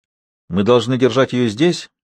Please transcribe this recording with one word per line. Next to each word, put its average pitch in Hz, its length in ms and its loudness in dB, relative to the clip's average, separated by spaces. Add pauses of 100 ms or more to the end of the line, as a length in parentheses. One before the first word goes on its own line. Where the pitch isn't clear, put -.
(500)
«Мы 95 140 -2
должны 120 340 2
держать 123 360 0
ее 123 140 0
здесь?» — 143 420 -2 (140)